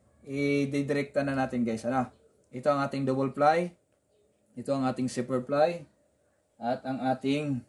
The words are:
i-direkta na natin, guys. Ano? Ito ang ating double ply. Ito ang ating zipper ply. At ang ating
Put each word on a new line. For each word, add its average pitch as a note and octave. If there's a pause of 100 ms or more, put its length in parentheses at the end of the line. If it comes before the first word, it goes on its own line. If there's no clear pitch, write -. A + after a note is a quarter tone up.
(240)
i-direkta C#3+
na C3+
natin, B2+
guys. A2+
Ano? B2+ (440)
Ito C3
ang C#3
ating C#3
double C3
ply. D#3+ (880)
Ito C3+
ang C3
ating B2+
zipper B2+
ply. D#3 (720)
At B2+
ang B2+
ating C3+